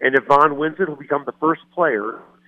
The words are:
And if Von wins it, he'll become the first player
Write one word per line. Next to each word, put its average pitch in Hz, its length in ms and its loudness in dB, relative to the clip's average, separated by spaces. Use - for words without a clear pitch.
And 131 140 0
if 131 120 2
Von 143 300 4
wins 156 220 -4
it, 185 80 -2
he'll 151 80 -10
become 143 320 -6
the 127 140 -10
first 156 220 -2
player 117 460 -2